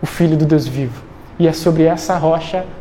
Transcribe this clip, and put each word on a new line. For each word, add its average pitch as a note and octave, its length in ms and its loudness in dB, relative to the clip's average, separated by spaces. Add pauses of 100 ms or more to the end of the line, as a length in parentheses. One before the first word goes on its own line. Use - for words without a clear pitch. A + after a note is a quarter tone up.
o - 60 -4
Filho D#3+ 300 2
do D3+ 80 2
Deus D3+ 240 2
vivo." C3 340 -6 (380)
E E3 80 4
é D#3+ 40 2
sobre D#3+ 300 0
essa E3 340 0
rocha E3 480 -2 (160)